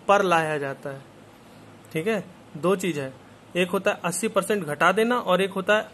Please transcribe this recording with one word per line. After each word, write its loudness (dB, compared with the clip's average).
पर 6
लाया 2
जाता -8
है। -12
ठीक -4
है, -2
दो 0
चीज़ -4
है, -8
एक 0
होता 0
है -8
अस्सी -2
परसेंट -2
घटा 2
देना 2
और 2
एक -2
होता 2
है -4